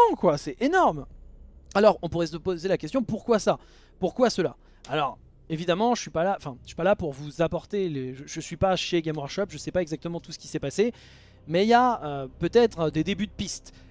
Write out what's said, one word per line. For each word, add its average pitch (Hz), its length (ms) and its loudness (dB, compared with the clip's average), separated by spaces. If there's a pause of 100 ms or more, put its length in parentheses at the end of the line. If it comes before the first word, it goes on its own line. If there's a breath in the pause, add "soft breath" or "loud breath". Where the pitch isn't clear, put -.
(160)
quoi, 160 220 4
c'est - 240 -10
énorme. 254 460 2 (680)
Alors, 202 300 6
on 170 60 -4
pourrait 170 180 -2
se 156 100 -10
poser 170 300 -6
la 185 100 2
question, 247 240 -4
pourquoi 220 380 0
ça ? 175 180 0 (420 soft breath)
Pourquoi 220 300 2
cela ? 160 260 -2 (340 soft breath)
Alors, 139 280 -2 (320)
évidemment, 175 460 0
je - 60 -4
suis 156 100 -14
pas 156 120 0
là, 196 140 0
enfin, 127 260 -12
je - 40 -20
suis - 80 -18
pas 160 80 -4
là 196 120 4
pour 165 160 -4
vous 143 300 -6
apporter 180 480 -2
les, 131 260 -6
je, 131 100 -16
je 151 140 -12
suis 160 180 -10
pas 190 180 2
chez 170 260 -2
Game 156 160 -4
Workshop, 151 320 -4
je 156 80 -12
sais - 140 -10
pas 185 100 0
exactement 170 380 -6
tout - 120 -16
ce - 80 -14
qui - 80 -20
s'est - 120 -6
passé, 202 340 0 (540 soft breath)
mais 175 180 2
il 220 40 4
y 233 40 6
a, 240 300 4
euh, 143 240 -6 (120)
peut-être 175 520 2
des 156 120 0
débuts 196 240 -2
de - 40 -20
piste. - 420 -10 (180 soft breath)